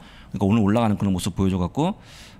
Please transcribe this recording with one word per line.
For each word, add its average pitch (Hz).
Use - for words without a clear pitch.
그러니까 -
오늘 107
올라가는 104
그런 101
모습 90
보여줘갖고 95